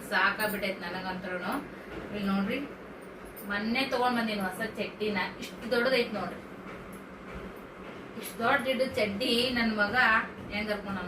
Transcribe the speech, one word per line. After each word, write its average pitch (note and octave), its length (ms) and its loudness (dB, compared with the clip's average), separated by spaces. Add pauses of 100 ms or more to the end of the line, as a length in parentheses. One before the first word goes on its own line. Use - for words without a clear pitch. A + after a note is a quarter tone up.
(140)
ಸಾಕಾಗ್ಬಿಟ್ಟೈತೆ G3 720 2
ನನಗಂತ್ರುನು. F#3 680 -4 (640)
ಇಲ್ಲಿ G3+ 180 0
ನೋಡ್ರಿ, G#3 260 2 (920)
ಮೊನ್ನೆ A3 420 2
ತೊಗೊಂಡ್ B3 280 4
ಬಂದೀನಿ G#3+ 220 0
ಹೊಸ F#3 200 -2 (160)
ಚಡ್ಡಿನ, G#3 400 -2 (220)
ಇಷ್ಟು - 320 -6
ದೊಡ್ಡದೈತೆ A#3+ 480 4
ನೋಡ್ರಿ. - 220 -6 (1800)
ಇಷ್ಟು - 220 -6
ದೊಡ್ಡ C4 220 6
ಜಿಡ್ಡು C4 200 4
ಚಡ್ಡಿ A#3 680 2
ನನ್ನ A#3 180 4 (100)
ಮಗ G3+ 140 4 (580)
ಹೆಂಗ್ G#3 180 -2
ಹರ್ಕೊಂಡ G3 260 -2 (100)